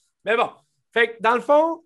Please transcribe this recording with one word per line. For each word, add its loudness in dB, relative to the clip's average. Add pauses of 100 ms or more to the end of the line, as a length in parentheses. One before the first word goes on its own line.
(260)
Mais -2
bon, -2 (440)
fait -2
que -18
dans 2
le -2
fond 0